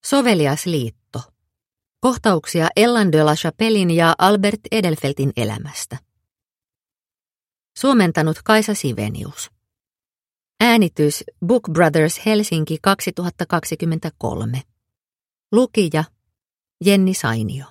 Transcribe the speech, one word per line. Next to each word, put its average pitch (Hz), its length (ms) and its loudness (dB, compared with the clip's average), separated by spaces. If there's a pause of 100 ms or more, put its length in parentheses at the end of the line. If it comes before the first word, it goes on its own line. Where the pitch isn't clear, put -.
Sovelias 190 600 0
liitto. 127 560 -6 (760)
Kohtauksia 180 760 0
Ellan 220 360 4
de 156 120 4
la 151 120 4
Chapellin 190 560 0
ja 165 260 2
Albert 202 420 2 (120)
Edelfeltin 147 680 -2
elämästä. 117 600 -8 (1800)
Suomentanut 170 680 2
Kaisa 214 300 0
Sivenius. 107 760 -6 (1080)
Äänitys 208 640 2 (220)
Book 220 180 0 (100)
Brothers 160 520 2
Helsinki 175 560 -2
kaksituhattakaksikymmentäkolme. 165 1800 -4 (880)
Lukija 202 520 0 (840)
Jenni 190 280 4
Sainio. 113 580 -4